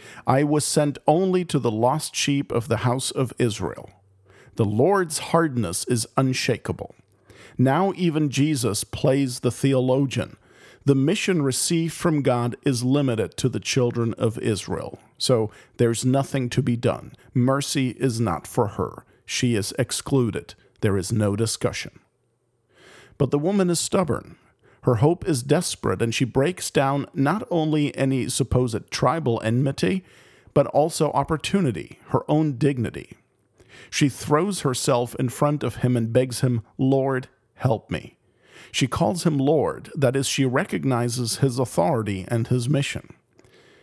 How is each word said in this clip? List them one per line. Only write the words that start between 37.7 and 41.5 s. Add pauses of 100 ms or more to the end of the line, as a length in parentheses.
me." (560)
She
calls
him
Lord,
that
is,
she
recognizes
his